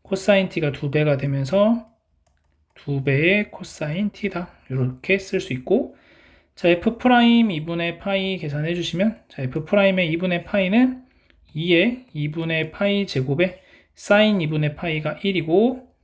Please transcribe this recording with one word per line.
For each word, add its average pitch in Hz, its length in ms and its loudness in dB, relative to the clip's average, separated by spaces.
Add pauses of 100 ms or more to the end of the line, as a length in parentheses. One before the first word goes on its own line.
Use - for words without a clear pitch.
코사인 190 480 0
T가 151 220 -2
두 143 180 -6
배가 151 280 2
되면서 147 720 0 (840)
두 139 300 -6
배의 165 480 2
코사인 180 580 -6
T다. 185 400 -8 (220)
이렇게 131 480 -2
쓸 190 220 -4
수 - 120 -8
있고, 175 420 -2 (600)
자, - 140 0
F 175 280 0
프라임 233 540 4
이분의 170 480 -4
파이 190 380 -2
계산해 151 360 -4
주시면, 175 540 -2
자, - 160 -10
F 131 220 -4
프라임의 196 480 2
이분의 175 320 -2
파이는 208 580 2 (500)
이의 175 600 2
이분의 160 580 -4
파이 202 340 -2
제곱에 143 560 -2 (380)
사인 208 400 4
이분의 151 380 0
파이가 156 460 -4
일이고 190 680 0 (100)